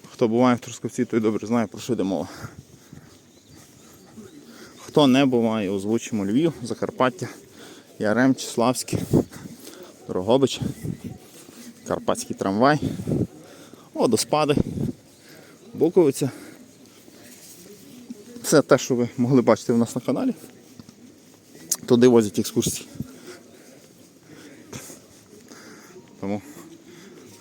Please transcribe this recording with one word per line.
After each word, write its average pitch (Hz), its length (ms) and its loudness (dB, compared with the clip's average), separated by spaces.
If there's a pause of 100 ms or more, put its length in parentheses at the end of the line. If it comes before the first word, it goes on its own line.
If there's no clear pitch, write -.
(140)
хто 123 140 0
буває 120 280 4
в 110 40 -2
Трускавці, 120 460 -6
той 117 140 0
добре 107 280 0
знає, 117 200 -2
про - 120 -14
що 120 140 -6
йде 101 100 -2
мова. 92 240 -2 (2500)
Хто 147 300 2
не 135 180 6
буває, 113 440 0
озвучимо: 104 560 -2
Львів, 143 280 0 (100)
Закарпаття, 120 640 -2 (720)
Ярем, 120 360 2
Числавське, - 640 -2 (1120)
Дрогобич, 113 540 2 (1300)
Карпатський 87 480 -4
трамвай, 120 440 2 (1120)
водоспади, 147 640 2 (1160)
Буковиця. 151 560 2 (2250)
Все 147 180 4
те, 135 160 4
що - 180 -2
ви 120 220 0
могли 123 240 4
бачити 117 320 2
у 117 40 2
нас 117 180 0
на 127 60 -8
каналі, 190 320 -2 (1500)
туди 123 220 6
возять 117 320 4
екскурсії. - 480 -4 (3250)
Тому 101 220 -8 (1000)